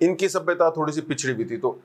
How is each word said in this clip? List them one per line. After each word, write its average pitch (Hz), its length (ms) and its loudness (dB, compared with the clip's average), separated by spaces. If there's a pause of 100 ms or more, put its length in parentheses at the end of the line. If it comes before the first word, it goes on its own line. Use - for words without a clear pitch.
इनकी 175 280 4
सभ्यता 170 420 2
थोड़ी 151 220 -2
सी 156 80 -4
पिछड़ी 135 340 -4
भी 110 100 -4
थी। 117 120 -4
तो 120 280 -2